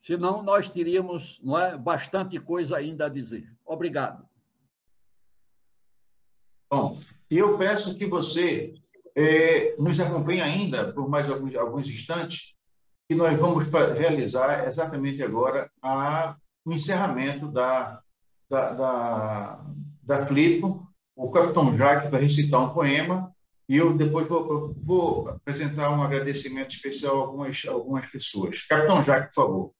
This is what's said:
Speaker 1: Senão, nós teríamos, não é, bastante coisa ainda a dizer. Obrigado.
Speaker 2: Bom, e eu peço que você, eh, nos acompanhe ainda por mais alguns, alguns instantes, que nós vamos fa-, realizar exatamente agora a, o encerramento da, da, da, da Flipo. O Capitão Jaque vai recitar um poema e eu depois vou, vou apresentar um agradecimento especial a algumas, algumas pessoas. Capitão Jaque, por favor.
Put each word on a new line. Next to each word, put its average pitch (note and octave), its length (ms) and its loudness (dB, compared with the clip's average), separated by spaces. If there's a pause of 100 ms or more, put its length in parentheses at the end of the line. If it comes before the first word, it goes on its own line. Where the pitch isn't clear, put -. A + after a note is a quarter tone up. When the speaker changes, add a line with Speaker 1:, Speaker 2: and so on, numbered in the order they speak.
Speaker 1:
Senão, F3+ 400 -2
nós G3+ 280 2
teríamos, F3 720 -4
não C3+ 160 0
é, F3+ 180 0
bastante E3+ 640 -4
coisa E3 380 -2
ainda D3+ 260 -4
a D3 60 -2
dizer. A#2 420 -10 (140)
Obrigado. D#3 600 -6 (2500)
Speaker 2:
Bom, C#3 280 -2 (320)
e D#3 60 2
eu G#3 220 4
peço G3+ 400 0
que G3 80 -4
você, E3+ 680 -2 (420)
eh, D#3 640 4
nos D3+ 220 2
acompanhe E3 400 0
ainda D3+ 540 -2
por C#3 160 -4
mais C#3+ 180 0
alguns, C3+ 260 -6
alguns A#2+ 360 -4
instantes, - 640 -8 (520)
que D#3+ 80 0
nós D#3+ 240 4
vamos D#3+ 300 2
fa-, D3 240 4
realizar C3+ 760 0
exatamente C#3 560 -4
agora B2+ 480 0 (120)
a, D3 520 -2 (300)
o D#3+ 80 -6
encerramento D3 760 -2
da, B2+ 520 -2 (480)
da, C3 240 0
da, A#2 960 -4 (360)
da C#3 240 0
Flipo. E3+ 640 2 (260)
O B2+ 160 -6
Capitão E3 460 4
Jaque C#3+ 320 4
vai C3+ 140 2
recitar C#3+ 400 4
um C3 100 -2
poema E3 640 0 (340)
e C3 80 4
eu D#3+ 180 6
depois D3+ 320 2
vou, D#3 560 -2
vou E3 460 0
apresentar D3 640 -4
um D3 120 2
agradecimento C#3 720 -4
especial C#3 420 -2
a C3+ 40 2
algumas, C3+ 460 -6
algumas C3 400 -2
pessoas. - 560 -6
Capitão D3+ 400 4
Jaque, C#3 320 2
por - 0 -
favor. C3+ 460 2